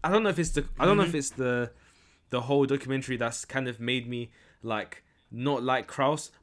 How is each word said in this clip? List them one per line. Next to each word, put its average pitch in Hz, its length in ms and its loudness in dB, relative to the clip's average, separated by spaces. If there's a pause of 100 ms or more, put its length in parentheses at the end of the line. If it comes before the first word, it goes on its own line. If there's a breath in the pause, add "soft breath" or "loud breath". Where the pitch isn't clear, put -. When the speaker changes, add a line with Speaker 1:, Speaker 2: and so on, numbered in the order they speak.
Speaker 1:
I 160 60 0
don't 214 120 4
know 208 60 2
if 170 100 0
it's 165 120 0
the, 143 160 0 (120)
I 131 60 4
don't 196 140 8
know 196 40 6
if 175 60 2
Speaker 2:
Mm-hmm. 170 80 -2
Speaker 1:
it's 139 140 -4
the, 123 400 -2 (600 soft breath)
the 123 120 0
whole 139 240 4
documentary 135 500 -2
that's 117 280 -4
kind 135 220 -4
of 117 140 -8
made 120 280 -2
me, 120 220 -6 (320 soft breath)
like, 110 400 -6 (300)
not 123 320 -2
like 127 240 0
Kraus, 143 420 0 (120 soft breath)